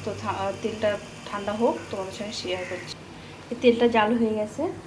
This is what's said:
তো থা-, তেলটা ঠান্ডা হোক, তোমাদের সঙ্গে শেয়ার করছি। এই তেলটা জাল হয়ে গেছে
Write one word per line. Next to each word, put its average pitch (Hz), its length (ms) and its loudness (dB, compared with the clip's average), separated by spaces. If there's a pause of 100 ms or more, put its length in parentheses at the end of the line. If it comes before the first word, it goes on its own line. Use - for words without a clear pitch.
তো 220 60 -4 (120)
থা-, 196 400 -2
তেলটা 214 280 0 (380)
ঠান্ডা 202 340 -4
হোক, 285 140 4 (140)
তোমাদের 190 280 -6
সঙ্গে 214 240 -8
শেয়ার 185 280 -2
করছি। - 240 -8 (580)
এই 240 120 -4
তেলটা 240 220 8 (100)
জাল 214 140 6 (100)
হয়ে 220 200 4
গেছে 214 240 -2 (240)